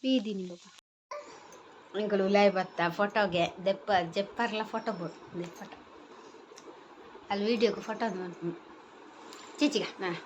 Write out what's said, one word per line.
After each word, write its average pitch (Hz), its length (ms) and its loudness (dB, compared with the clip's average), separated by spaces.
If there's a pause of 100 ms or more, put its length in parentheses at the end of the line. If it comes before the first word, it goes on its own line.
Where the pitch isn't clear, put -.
ಬೀದಿನಿ 214 420 2
ಬಾಬಾ. 180 260 -14 (1300)
ಇಂಕುಲು 202 260 2
ಉಲಾಯಿ 202 240 8
ಬತ್ತ 185 400 0
ಫೋಟೋಗೆ 180 760 2
ದೆಪ್ಪ 196 260 0 (200)
ಜೆಪ್ಪರ್ಲ 214 520 -2
ಫೋಟೋ 220 280 -4
ಬೋಡು, 175 480 -8
ದೆ 170 100 -6
ಫೋಟೋ. - 280 -16 (1500)
ಅಲ್ಲಿ 202 160 0
ವಿಡಿಯೋಗೆ 214 360 2
ಫೋಟೋ 220 240 -4
ಅದು 196 100 -2
ಮಾಡ್ತೀನಿ. 175 400 -6 (1040)
ಚೀಚಿಗ, 285 240 2 (160)
ನಾ. 185 140 -2 (120)